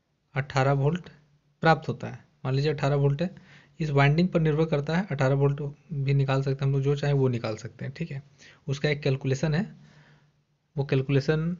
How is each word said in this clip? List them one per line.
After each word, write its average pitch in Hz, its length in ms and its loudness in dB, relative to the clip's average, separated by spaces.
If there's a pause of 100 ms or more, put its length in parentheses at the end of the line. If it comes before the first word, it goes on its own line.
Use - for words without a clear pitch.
(340)
अठारह 135 400 0
वोल्ट 147 340 0 (540)
प्राप्त 160 260 2
होता 117 200 -8
है। - 160 -16 (200)
मान 131 100 -2
लीजिए 143 180 0
अठारह 143 240 0
वोल्ट 143 260 2
है, 180 80 -2 (500)
इस 156 100 -2
वाइंडिंग 143 380 4
पर 175 120 2
निर्भर 160 260 2
करता 156 300 -2
है, 202 100 0
अठारह 139 280 2
वोल्ट 143 280 2 (320)
भी 139 200 0
निकाल 135 280 2
सकते 139 120 -2
हैं 135 80 -4
हम 135 100 2
लोग, 139 100 0
जो 143 140 2
चाहे 143 180 0
वो 131 160 4
निकाल 113 280 -4
सकते - 260 -14
हैं, 131 100 -10
ठीक 170 160 -8
है। 139 120 -10 (460)
उसका 143 200 -4
एक 147 140 -2
कैलकुलेशन 139 520 -2
है, 180 80 0 (1120)
वो 139 80 -2
कैलकुलेशन 147 760 0